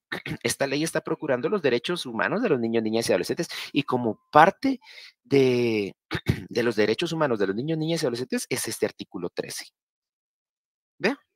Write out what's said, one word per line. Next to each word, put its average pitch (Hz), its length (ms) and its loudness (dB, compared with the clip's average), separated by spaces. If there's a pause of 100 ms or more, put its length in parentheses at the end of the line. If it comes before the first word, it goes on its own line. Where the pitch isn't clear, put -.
(100)
<clears throat> - 340 -8
Esta 139 240 0
ley 143 160 0
está 160 160 -2
procurando 147 480 -2
los 202 140 -2
derechos 139 440 0
humanos 113 360 -2
de - 60 0
los 135 120 2
niños, 113 240 0
niñas 110 240 0
y 110 40 4
adolescentes. 95 360 0 (240)
Y - 100 0
como 120 380 -2 (100)
parte 196 500 4 (440)
de, 120 720 2 (140)
<clears throat> - 380 -2
de 117 140 -2
los 120 140 0
derechos 110 340 2
humanos 147 300 0
de 95 80 2
los 98 80 0
niños, 156 200 -2
niñas 156 260 -2
y 151 40 2
adolescentes 123 420 -4
es 123 200 -4
este 110 180 -2
artículo 92 440 -6
trece. - 360 -10 (1300)
¿Vea? 262 200 0 (180)